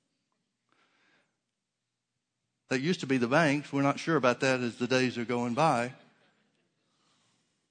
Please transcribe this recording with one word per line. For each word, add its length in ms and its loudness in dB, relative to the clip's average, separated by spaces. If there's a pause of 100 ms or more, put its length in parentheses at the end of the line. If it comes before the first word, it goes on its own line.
(2750)
That 100 0
used 220 0
to 60 -6
be 100 2
the 100 0
banks. 460 0
We're 80 0
not 180 0
sure 160 -2
about 240 2
that 220 0
as 160 -4
the 100 -2
days 300 0
are 80 -4
going 280 -2
by. 400 0 (1800)